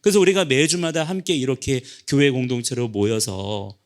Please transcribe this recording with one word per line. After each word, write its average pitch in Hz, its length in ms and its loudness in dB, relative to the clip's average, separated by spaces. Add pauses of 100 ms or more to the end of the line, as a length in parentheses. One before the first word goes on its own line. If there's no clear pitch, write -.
그래서 208 180 4
우리가 185 260 4
매주마다 160 580 0
함께 180 320 -4
이렇게 131 460 -2 (260)
교회 143 220 4
공동체로 123 580 -4
모여서 101 1000 -4